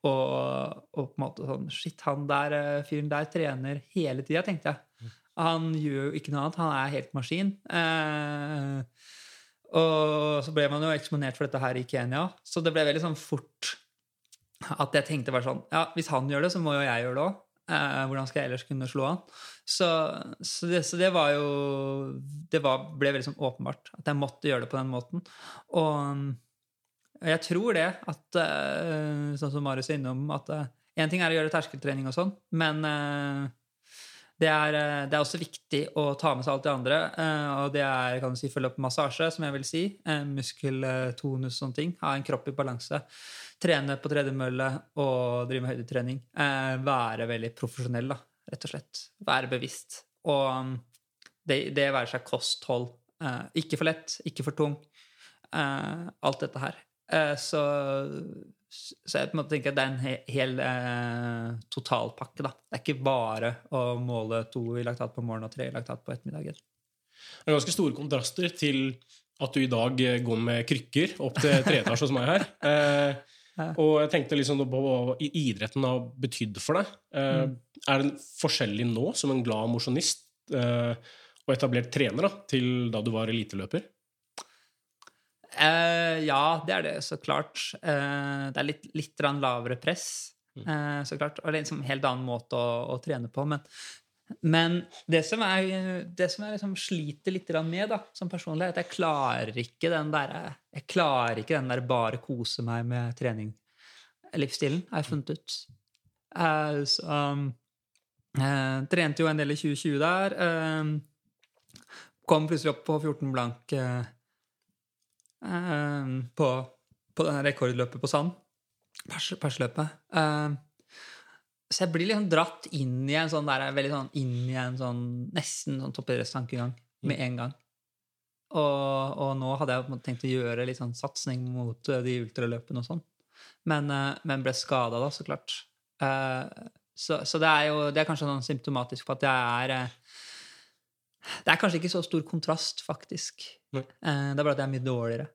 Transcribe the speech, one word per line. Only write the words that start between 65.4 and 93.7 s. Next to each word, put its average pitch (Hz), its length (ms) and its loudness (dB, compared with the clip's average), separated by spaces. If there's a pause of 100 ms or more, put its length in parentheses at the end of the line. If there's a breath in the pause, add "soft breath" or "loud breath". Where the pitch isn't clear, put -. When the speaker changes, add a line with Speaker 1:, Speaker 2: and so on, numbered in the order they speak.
Speaker 1:
og 113 80 -12
tre 131 160 -6
i 127 60 -10
laktat 123 280 -8
på - 120 -8
ettermiddagen. 147 400 -10
Speaker 2:
Det - 880 -20
er 156 80 6
ganske 151 220 2
store 151 180 4
kontraster 143 560 -2
til 135 460 0 (440 soft breath)
at 135 140 -2
du 139 80 4
i 127 80 4
dag, 123 320 4
eh, 123 180 4
går 117 220 2
med 117 240 2
krykker 139 560 0
opp 131 180 -2
til 139 240 8
treetasje 131 440 4
hos 135 80 2
meg 123 120 2
her. 185 280 2
<laughs> 147 180 2
Eh, 143 420 4 (420 soft breath)
Speaker 1:
Ja. 160 100 -2 (100)
Speaker 2:
og 156 240 6
jeg 151 80 2
tenkte 151 240 2
liksom 143 320 2
på 127 160 0
hva 127 400 2
i-, 151 60 0 (100)
idretten 120 480 0
har 127 140 2 (160)
betydd 120 420 -2
for 165 220 2
deg. 202 80 0 (240)
Eh, 139 340 2
Speaker 1:
Mm. 135 60 0 (360)
Speaker 2:
er 139 140 4
det 143 140 0 (240)
forskjellig 120 500 0
nå, 117 240 0
som - 160 0
en 131 160 2
glad 110 240 0
mosjonist, - 540 0 (260)
eh, 120 460 2 (500 loud breath)
og 135 80 4
etablert 123 400 2
trener, 131 320 2
da, 196 60 4 (180)
til 123 400 2
da 110 160 -2
du 117 80 2
var 110 160 0
eliteløper? 110 540 -4 (1700 soft breath)
Speaker 1:
Eh, 165 760 4
ja, 151 400 2
det 180 80 0
er 185 80 2
det, 151 120 -2 (100)
så 156 180 -6
klart. 147 400 -2 (140)
Eh, 143 720 -2
det 135 80 -4
er 139 100 0
litt, 147 280 -6
litt 151 220 -6
grann 143 260 2
lavere 123 340 0
press, - 540 -4 (240)
Speaker 2:
Mm. 113 120 -10
Speaker 1:
eh, 147 360 -2
så 147 140 -6
klart. 147 220 -4
Og 160 120 -4
det 156 80 0
er 151 40 -4
liksom 151 160 -6
en 131 100 -6
helt 135 160 0
annen 127 200 0
måte 120 280 -4
å, 120 400 0
å 127 80 -4
trene 123 280 -4
på, 139 160 -2
men, 147 160 0 (800 loud breath)